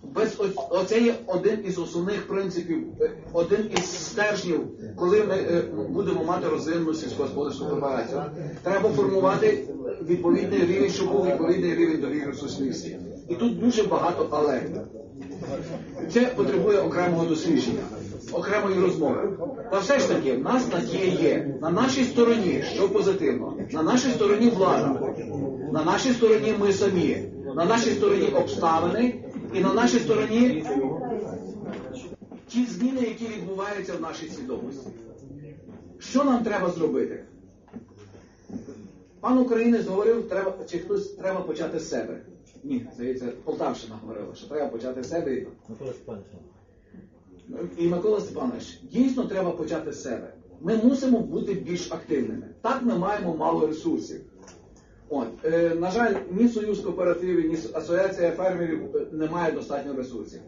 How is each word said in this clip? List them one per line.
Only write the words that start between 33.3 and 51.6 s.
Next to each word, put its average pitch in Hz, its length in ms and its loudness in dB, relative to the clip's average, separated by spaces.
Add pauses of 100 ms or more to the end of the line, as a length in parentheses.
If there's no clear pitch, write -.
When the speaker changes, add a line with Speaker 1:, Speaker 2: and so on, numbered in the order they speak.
Speaker 1:
в 160 40 -6
нашій 160 280 -8
свідомості. 127 600 -8 (1120)
Що - 260 0
нам 247 200 4
треба 196 260 0
зробити? - 540 -2 (2000)
Пан 254 180 4
українець 226 480 4
говорив, 214 420 2
треба... 190 260 -2 (160)
чи 170 80 -4
хтось, 196 300 -4
треба 185 320 -4
почати 160 380 -4
з - 100 -8
себе. - 320 -6 (440)
Ні, 127 300 -4
здається, 127 320 -6 (180)
Полтавщина 120 580 -6
говорила, 107 320 -10
що - 120 -18
треба 143 220 -4
почати 127 340 -8
з 117 60 -8
себе. 156 380 -2 (220)
Speaker 2:
Микола 120 240 -10
Степанович. 104 340 -14 (1500)
Speaker 1:
І 170 100 2
Микола 208 320 2
Степанович, - 640 -8
дійсно 247 420 2
треба 185 260 0
почати 156 420 -4
з - 100 -12
себе. - 320 -8 (260)
Ми 196 160 0
мусимо 254 440 4
бути 247 340 -2
більш - 380 -6